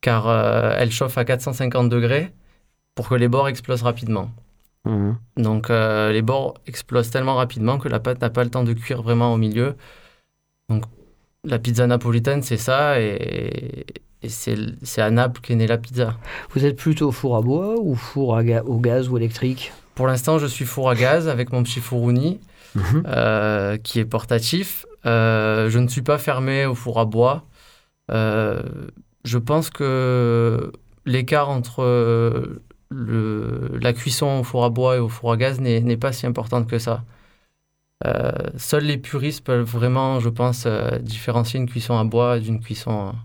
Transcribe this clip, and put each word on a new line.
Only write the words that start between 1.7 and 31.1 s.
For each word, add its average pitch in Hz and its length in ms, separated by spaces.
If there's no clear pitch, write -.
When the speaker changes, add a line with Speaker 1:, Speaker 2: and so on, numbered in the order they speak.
Speaker 1:
degrés 120 420
pour 117 140
que 131 80
les 120 120
bords 135 200
explosent 123 340
rapidement. 117 480
Speaker 2:
Mhm. 107 320
Speaker 1:
Donc, 110 340
euh, 110 420
les 110 100
bords 135 320
explosent 123 440
tellement 131 240
rapidement 127 440
que 139 100
la 117 100
pâte 123 220
n'a 113 100
pas 123 140
le 120 60
temps 127 120
de 117 100
cuire 117 300
vraiment 117 300
au 113 40
milieu. 113 380
Donc, 110 140
la 127 160
pizza 120 260
napolitaine, 120 560
c'est 117 140
ça, 135 440
et, - 840
et 113 60
c'est, 113 280
c'est 120 180
à 110 120
Naples 123 280
qu'est - 140
née 113 140
la 117 100
pizza. 117 360
Speaker 2:
Vous 135 140
êtes 143 120
plutôt 151 360
four 123 240
à 110 40
bois 175 400
ou 165 140
four 120 420
à 113 60
ga-, 117 220
au 120 160
gaz 123 280
ou 123 80
électrique ? 117 560
Speaker 1:
Pour 131 140
l'instant, 131 300
je 147 80
suis 127 180
four 131 260
à 123 60
gaz 147 320
avec 123 240
mon 123 100
petit 120 180
fourrouni, 123 600
Speaker 2:
Mhm. 104 320
Speaker 1:
euh, 107 720
qui 113 220
est 110 40
portatif. 117 800
Euh, 110 640
je 113 80
ne 123 100
suis 131 140
pas 147 160
fermé 135 480
au 127 80
four 117 260
à 113 60
bois. 123 380
Euh, 110 500
je 117 140
pense 147 320
que 123 1000
l'écart 131 420